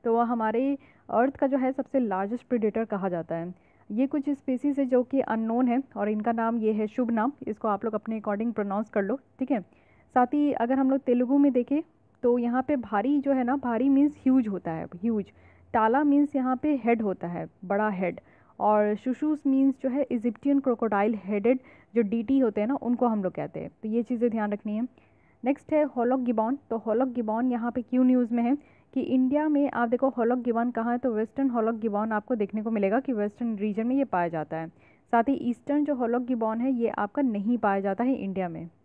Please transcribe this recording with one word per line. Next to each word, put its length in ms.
तो 100
वह 100
हमारे 540
earth 260
का 100
जो 120
है 140
सबसे 280
largest 460
predator 380
कहा 240
जाता 260
है। 200
ये 160
कुछ 240
species 480
है 80
जो 160
कि 180
अननोन 480
है 140
और 120
इनका 240
नाम 260
ये 140
है, 140
शुभ 240
नाम, 220
इसको 200
आप 160
लोग 100
अपने 260
according 340
pronounce 340
कर 140
लो, 180
ठीक 120
है। 100
साथ 120
ही 260
अगर 220
हम 160
लोग 100
तेलुगु 380
में 140
देखें 300
तो 160
यहाँ 240
पे 140
भारी 440
जो 120
है 120
ना, 120
भारी 320
means 280
huge 320
होता 220
है, 140
huge। 400
ताला 320
means 320
यहाँ 200
पे 280
head 180
होता 260
है, 200
बड़ा 260
head। 300
और 340
शुशूस 520
means 360
जो 60
है 220
Egyptian 500
crocodile 640
headed 340
जो 80
डीटी 360
होते 220
हैं 80
ना, 60
उनको 320
हम 160
लोग 100
कहते 280
हैं, 100
तो 60
ये 140
चीज़ें 280
ध्यान 220
रखनी 240
है। 120
Next 280
है 120
होलोक 360
Gibbon। 380
तो 80
होलोक 300
Gibbon 420
यहाँ 220
पे 100
क्यों 220
news 300
में 80
है 160
कि 60
India 480
में 220
आप 180
देखो 200
होलोक 300
Gibbon 320
कहाँ 220
है, 60
तो 140
Western 380
होलोक 240
Gibbon 380
आपको 220
देखने 280
को 80
मिलेगा 300
कि 120
Western 440
region 300
में 100
ये 80
पाया 240
जाता 280
है। 120
साथ 180
ही 60
ईस्टर्न 500
जो 100
होलोक 280
Gibbon 380
है 120
ये 160
आपका 340
नहीं 360
पाया 220
जाता 240
है 100
India 340
में। 220